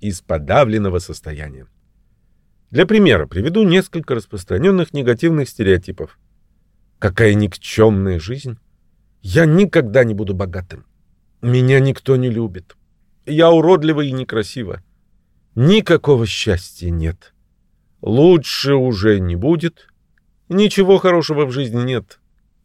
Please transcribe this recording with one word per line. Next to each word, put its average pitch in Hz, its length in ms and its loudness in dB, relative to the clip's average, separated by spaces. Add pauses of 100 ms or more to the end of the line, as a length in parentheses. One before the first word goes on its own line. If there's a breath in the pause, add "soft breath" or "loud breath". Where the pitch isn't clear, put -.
из 98 180 -8
подавленного 98 800 -2
состояния. 73 680 -16 (1040)
Для 151 160 2
примера 160 420 4
приведу 165 360 -2
несколько 170 500 0
распространенных 123 800 -2
негативных 143 540 -2
стереотипов. 92 720 -4 (800)
«Какая 104 340 2
никчемная 98 880 0
жизнь! 117 380 -12 (640)
Я 139 240 0
никогда 151 580 2
не 113 100 -2
буду 101 200 -6
богатым! 90 520 -10 (560)
Меня 127 380 2
никто 135 380 0
не 127 120 -2
любит! 104 460 -8 (500)
Я 160 260 4
уродлива 156 500 2
и 139 100 -4
некрасива! 110 720 -8 (720)
Никакого 147 680 2
счастья 87 640 -6
нет! 80 440 -6 (680)
Лучше 139 720 2
уже 110 480 0
не 87 160 -4
будет! 160 500 -4 (600)
Ничего 196 480 2
хорошего 156 480 0
в 127 60 -6
жизни 120 320 -4
нет! 123 360 -6 (460)